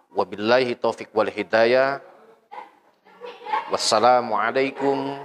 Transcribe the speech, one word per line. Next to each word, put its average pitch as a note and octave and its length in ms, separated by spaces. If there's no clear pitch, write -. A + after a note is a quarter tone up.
wabillahi A2 640
taufiq A2+ 400
wal G2+ 160
hidayah. B2 720
Wassalamualaikum B2 1500